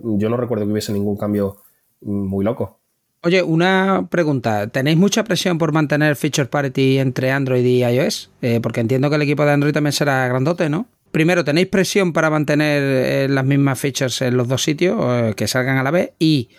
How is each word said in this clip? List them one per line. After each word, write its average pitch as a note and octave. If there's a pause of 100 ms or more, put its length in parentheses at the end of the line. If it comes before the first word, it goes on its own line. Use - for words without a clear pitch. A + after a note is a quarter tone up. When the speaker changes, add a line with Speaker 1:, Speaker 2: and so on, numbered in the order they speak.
Speaker 1:
yo G#2+
no A#2+
recuerdo A2+
que G#2
hubiese G#2+
ningún G2+
cambio G2+ (420)
muy G2+
loco. A#2+ (420)
Speaker 2:
Oye, F3
una F#3
pregunta. A#2
¿Tenéis C#3
mucha G3+
presión F3+
por D#3
mantener D3+
feature C#3+
parity C3+
entre C3
Android C3
y B2
I B2
O D3
S? - (120)
Eh, A#2
porque B2+
entiendo C3
que D3+
el D3+
equipo D3
de D3
Android C#3+
también D3
será C3+
grandote, D3+
¿no? F3+ (240)
Primero, E3
¿tenéis D#3+
presión F#3
para D#3+
mantener, D3+
eh, C3+
las C3+
mismas C#3
features C3+
en B2+
los B2
dos C3
sitios, E3+
eh, A#2+
que G#2+
salgan C3
a C3
la C3+
vez? F3+
Y D#3 (100)